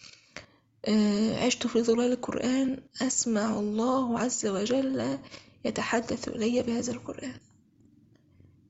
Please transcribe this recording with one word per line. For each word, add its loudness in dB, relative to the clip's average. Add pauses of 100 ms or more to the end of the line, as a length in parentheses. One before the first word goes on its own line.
(840)
آه، 4
"عشت 0
في 2
ظلال 4
القرآن، 0 (180)
أسمع 0
الله 0
عز -2
وجل 0 (460)
يتحدث -2
إلي 0
بهذا -2
القرآن، -10 (1300)